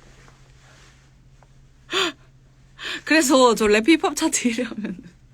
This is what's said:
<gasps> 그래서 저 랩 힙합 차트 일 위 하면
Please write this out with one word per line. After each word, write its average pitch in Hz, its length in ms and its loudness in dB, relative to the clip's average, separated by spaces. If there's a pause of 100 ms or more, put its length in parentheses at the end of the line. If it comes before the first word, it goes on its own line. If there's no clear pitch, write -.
(1900)
<gasps> - 1160 -10
그래서 262 520 4
저 220 100 0
랩 214 220 2
힙합 320 260 2
차트 - 320 -2
일 226 140 -4
위 - 20 -2
하면 208 400 -10 (320)